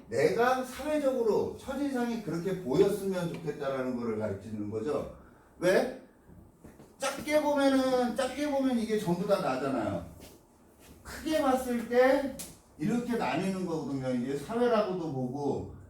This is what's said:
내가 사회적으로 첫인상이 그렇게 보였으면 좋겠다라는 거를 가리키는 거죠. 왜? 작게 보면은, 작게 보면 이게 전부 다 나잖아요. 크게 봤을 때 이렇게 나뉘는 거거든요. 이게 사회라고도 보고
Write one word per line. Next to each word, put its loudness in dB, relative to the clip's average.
내가 4
사회적으로 0
첫인상이 -4
그렇게 -4
보였으면 2
좋겠다라는 -4
거를 -2
가리키는 -6
거죠. -4
왜? 2
작게 0
보면은, 4
작게 -2
보면 2
이게 0
전부 0
다 4
나잖아요. -2
크게 -2
봤을 2
때 4
이렇게 0
나뉘는 0
거거든요. -4
이게 0
사회라고도 0
보고 -4